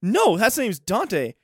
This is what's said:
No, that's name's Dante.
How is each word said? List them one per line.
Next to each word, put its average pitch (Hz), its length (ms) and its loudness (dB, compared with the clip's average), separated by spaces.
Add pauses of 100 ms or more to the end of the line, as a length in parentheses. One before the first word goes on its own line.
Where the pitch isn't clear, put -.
No, 220 360 2
that's 226 200 2
name's 220 220 -2
Dante. 180 540 -4 (100)